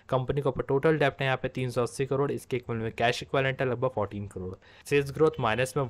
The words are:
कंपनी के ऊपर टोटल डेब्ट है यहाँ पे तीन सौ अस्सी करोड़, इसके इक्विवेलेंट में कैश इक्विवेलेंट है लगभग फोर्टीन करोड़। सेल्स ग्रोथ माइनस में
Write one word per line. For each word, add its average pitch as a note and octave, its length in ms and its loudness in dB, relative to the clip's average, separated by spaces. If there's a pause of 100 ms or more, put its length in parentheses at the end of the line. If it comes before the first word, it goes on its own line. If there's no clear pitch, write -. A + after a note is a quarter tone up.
कंपनी C3 340 0
के C#3 60 0
ऊपर - 140 -2
टोटल D3 360 2
डेब्ट C#3 220 2
है C3+ 60 2
यहाँ C3 160 2
पे - 60 -2
तीन B2+ 220 -4
सौ A#2+ 120 0
अस्सी C3 240 -2
करोड़, C3+ 260 0
इसके A#2+ 240 -4
इक्विवेलेंट A#2 280 -4
में A2+ 140 -4
कैश A#2+ 240 2
इक्विवेलेंट C3+ 400 0
है C3 60 0
लगभग B2 260 0
फोर्टीन G2+ 320 -4
करोड़। F#2 280 -10 (320)
सेल्स C#3+ 280 2
ग्रोथ D#3 260 4
माइनस A#2+ 360 0
में C#3 140 2